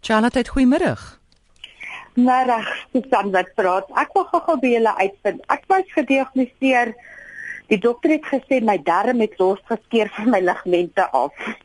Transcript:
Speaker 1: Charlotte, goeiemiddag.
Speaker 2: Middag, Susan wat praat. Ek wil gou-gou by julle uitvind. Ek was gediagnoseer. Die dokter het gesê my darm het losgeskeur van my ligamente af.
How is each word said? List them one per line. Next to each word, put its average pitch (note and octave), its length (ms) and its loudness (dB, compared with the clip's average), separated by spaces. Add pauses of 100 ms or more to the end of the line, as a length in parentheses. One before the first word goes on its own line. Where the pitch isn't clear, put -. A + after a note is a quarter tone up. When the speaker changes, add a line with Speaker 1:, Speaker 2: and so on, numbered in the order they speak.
Speaker 1:
Charlotte, A#3 460 0
goeiemiddag. C4 720 0 (920)
Speaker 2:
Middag, B3 540 2 (240)
Susan G3+ 400 0
wat F3+ 240 0
praat. F#3+ 300 0 (100)
Ek D4 180 0
wil F#4+ 120 2
gou-gou E4 340 0
by C4 80 0
julle A#3 300 2
uitvind. G3 500 -4
Ek C#4+ 200 -2
was F#4+ 160 2 (120)
gediagnoseer. C4 1000 0 (760)
Die G#3+ 120 2
dokter A#3+ 320 0
het D#4 140 0
gesê C4 380 -2
my G#3 200 2
darm G#3+ 360 0
het G#3+ 180 0
losgeskeur G#3 720 -2
van G#3+ 200 -4
my G#3 100 4
ligamente F3 720 0
af. C3 220 0 (320)